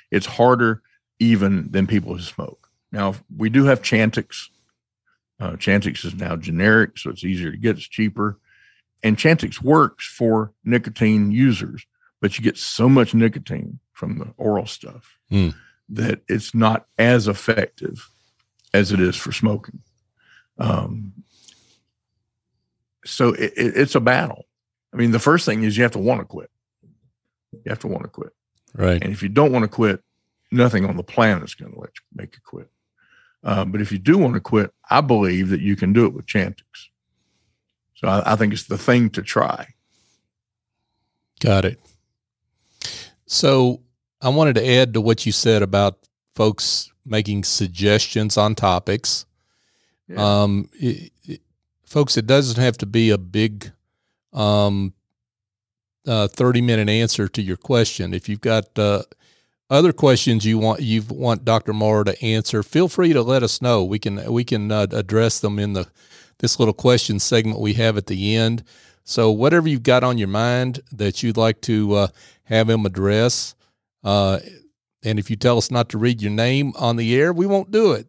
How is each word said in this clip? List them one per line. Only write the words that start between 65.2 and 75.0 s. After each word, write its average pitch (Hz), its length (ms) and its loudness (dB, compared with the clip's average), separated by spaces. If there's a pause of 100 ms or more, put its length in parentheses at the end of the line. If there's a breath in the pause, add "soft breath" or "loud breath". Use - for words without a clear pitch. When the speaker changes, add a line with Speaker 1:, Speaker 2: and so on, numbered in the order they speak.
Speaker 2:
them 101 180 -4
in 104 160 -2
the, 92 140 -4 (500 soft breath)
this - 220 -2
little 110 160 2
question 123 440 2
segment 110 400 0
we 107 140 0
have 113 240 0
at 98 80 -6
the 101 300 -2
end. 113 280 0 (400 soft breath)
So 113 280 2
whatever 156 360 2
you've 139 140 0
got 127 220 4
on 123 160 0
your 101 80 -2
mind 123 540 -2 (100)
that 101 320 -4
you'd 113 140 -2
like 113 240 0
to, 107 340 0
uh, 101 120 2 (360 soft breath)
have 113 260 2
him 113 160 2
address, 101 680 -2 (480)
uh, 101 340 2 (640)